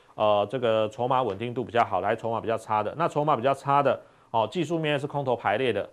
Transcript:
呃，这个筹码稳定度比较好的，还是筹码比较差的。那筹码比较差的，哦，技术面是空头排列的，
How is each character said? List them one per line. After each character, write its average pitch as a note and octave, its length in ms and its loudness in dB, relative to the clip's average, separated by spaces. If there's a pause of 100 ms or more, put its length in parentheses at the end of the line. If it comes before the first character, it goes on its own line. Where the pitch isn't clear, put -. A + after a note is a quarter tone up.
(140)
呃， G#2 360 4
这 C3+ 80 -4
个 A2 320 2
筹 A#2+ 180 -4
码 C3 140 2
稳 G2 160 -2
定 A#2+ 160 -6
度 B2 100 -4
比 F#2+ 80 -10
较 A#2 100 4
好 F#2+ 200 0
的， G2 40 -2
还 A2 80 2
是 A2+ 60 -4
筹 A#2 100 -4
码 A2+ 80 -2
比 F#2 80 -6
较 A2+ 120 0
差 G#2+ 240 0
的。 G2+ 160 -4
那 E3 100 0
筹 D3 160 -2
码 D3+ 100 2
比 A2+ 80 -2
较 C#3 120 4
差 C#3 280 2
的， B2 160 2 (320)
哦， A2+ 180 2
技 F3+ 140 -4
术 D#3+ 160 -2
面 D3+ 180 0
是 C#3+ 100 -4
空 C#3+ 180 -6
头 B2 100 0
排 G#2 220 0
列 B2 160 0
的， G2 200 -4